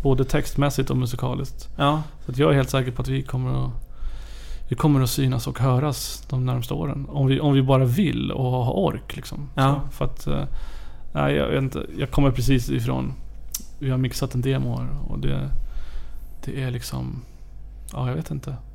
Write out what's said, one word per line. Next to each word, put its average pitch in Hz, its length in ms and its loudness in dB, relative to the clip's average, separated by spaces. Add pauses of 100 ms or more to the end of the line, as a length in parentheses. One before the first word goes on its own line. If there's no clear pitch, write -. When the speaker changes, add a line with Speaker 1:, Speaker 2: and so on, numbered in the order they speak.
Speaker 1:
både 135 220 4
textmässigt 139 640 0
och 127 60 0
musikaliskt. 127 800 -4
Speaker 2:
Ja. 147 260 2 (220)
Speaker 1:
Så 135 80 -6
att 123 60 -4
jag 151 120 6
är 147 40 6
helt 135 160 4
säker 127 200 2
på 123 120 -4
att 127 60 -2
vi 135 140 0
kommer 127 440 -2
att, 123 40 -2 (960)
vi 120 80 0
kommer 143 260 6
att 123 80 2
synas 131 360 0
och 127 140 -6
höras 135 720 0
de 127 160 0
närmaste 123 280 -2
åren. 139 360 -4
Om 139 160 2
vi, 135 140 4
om 143 140 4
vi 135 80 6
bara 131 220 6
vill 139 480 2
och 127 180 0 (140)
har 120 140 2
ork, - 380 0
liksom. - 380 -8
Speaker 2:
Ja. 139 300 4
Speaker 1:
Så, - 80 -2
för - 120 -2
att, - 220 0
eh, - 160 2 (680)
nej, 143 220 2
jag 101 140 2
vet 139 140 2
inte. - 240 -4 (120)
Jag 139 120 0
kommer - 200 6
precis 135 400 4
ifrån, 127 420 0 (680)
vi 135 120 -2
har 127 80 2
mixat 127 360 -2
en 123 80 0
demo 131 360 0
här 123 100 -2 (200)
och 135 100 -2
det, 135 320 0 (960)
det - 180 -4
är 127 80 -2
liksom, 127 520 -4 (680)
ja, 127 160 -2
jag 123 60 -2
vet 160 160 -4
inte. 139 240 -6 (200)